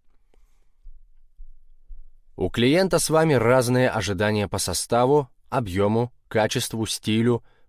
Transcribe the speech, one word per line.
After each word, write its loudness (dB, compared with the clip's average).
У -2
клиента 2
с -4
вами 2
разные 2
ожидания -2
по -4
составу, 0
объёму, 0
качеству, -2
стилю, 0